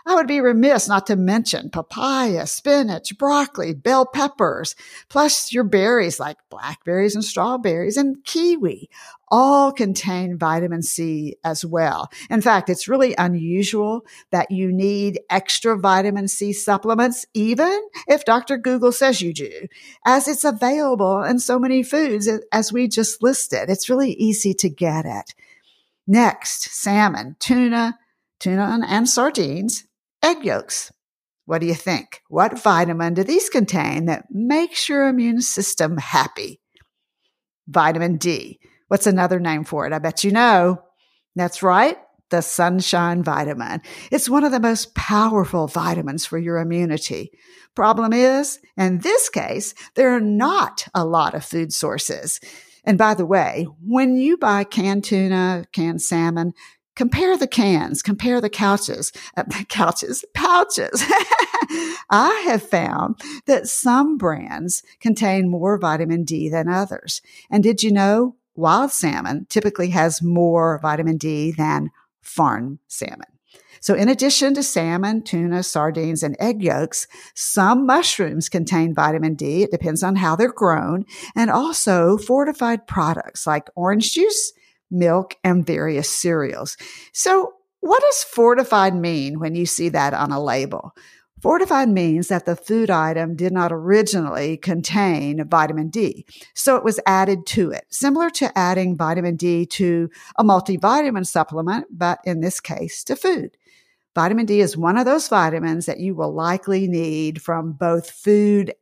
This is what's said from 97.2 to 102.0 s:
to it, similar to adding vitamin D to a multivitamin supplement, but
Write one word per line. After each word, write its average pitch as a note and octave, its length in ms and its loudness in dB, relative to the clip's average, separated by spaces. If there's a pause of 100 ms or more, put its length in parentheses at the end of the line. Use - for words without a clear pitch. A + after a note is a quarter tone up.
to F3 240 0
it, - 180 -10
similar D#4 400 0
to C#4+ 260 -2
adding F#3 400 0
vitamin E3+ 420 -2
D F3 280 0
to E3+ 460 0 (260)
a A#3 60 4
multivitamin G3+ 800 2
supplement, E3 640 -2
but F3 360 -2